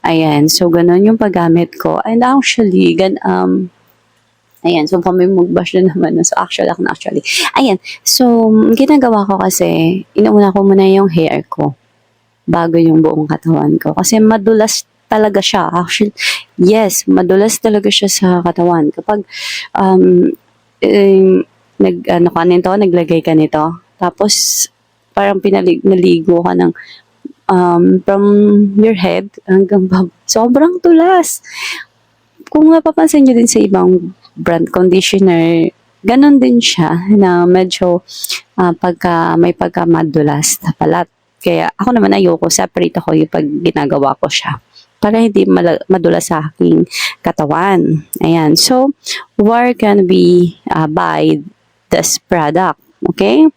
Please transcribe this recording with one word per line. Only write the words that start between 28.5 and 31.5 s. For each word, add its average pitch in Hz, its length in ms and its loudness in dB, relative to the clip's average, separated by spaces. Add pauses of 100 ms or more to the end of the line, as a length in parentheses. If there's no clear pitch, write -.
your 214 220 2
head 185 320 -4 (180)
hanggang 190 400 2
bab-, 185 240 -2 (160)
sobrang 277 560 0
tulas. 339 560 2 (1120)